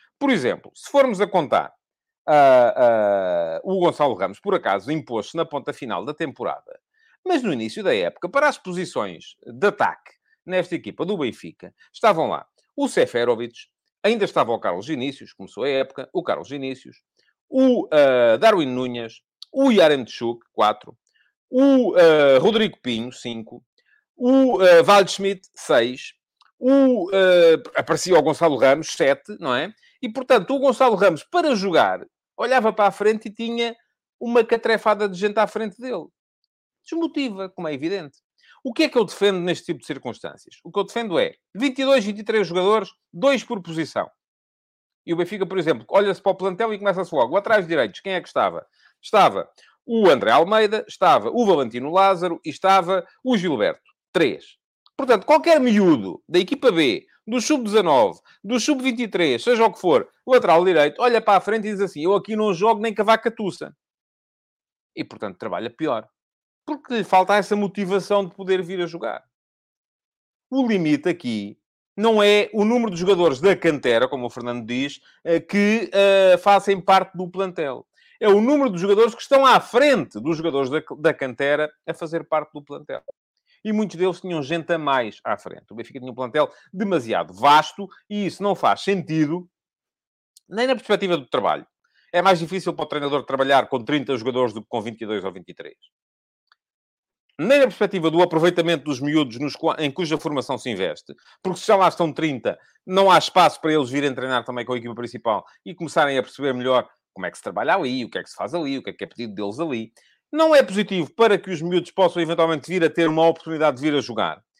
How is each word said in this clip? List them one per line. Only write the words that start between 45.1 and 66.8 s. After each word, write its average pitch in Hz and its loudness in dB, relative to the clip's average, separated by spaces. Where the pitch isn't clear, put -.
o - -4
Benfica, 185 -4
por 185 -6
exemplo, 147 -2
olha-se 196 0
para 196 -2
o 185 0
plantel 190 -4
e 196 -10
começa-se 185 -4
logo. 135 0
Atrás 202 0
direitos, 135 -2
quem 190 -8
é 180 -4
que - -18
estava? 95 -2
Estava 104 2
o 226 2
André 113 4
Almeida, 202 2
estava 127 2
o 233 0
Valentino 135 0
Lázaro 185 0
e 160 -12
estava 185 0
o 254 0
Gilberto. 120 -2
Três. 135 -2
Portanto, 247 2
qualquer 311 4
miúdo 180 2
da 170 0
equipa 247 0
B, 156 0
do 240 -4
sub-dezanove, 196 0
do 233 -4
sub-vinte 254 -2
e 233 -4
três, 160 -2
seja 226 2
o 214 2
que - -18
for, 143 0
lateral 185 4
direito, 151 2
olha 233 2
para 208 4
a 180 2
frente 208 -4
e 214 -6
diz 196 -6
assim, 180 -6
"Eu 185 0
aqui 208 -4
não 214 0
jogo 208 0
nem 220 -4
que 220 -4
a 196 0
vaca 220 2
tussa." - -10
E, 120 -10
portanto, 107 -12
trabalha 107 -8
pior. 120 -6
Porque 277 -8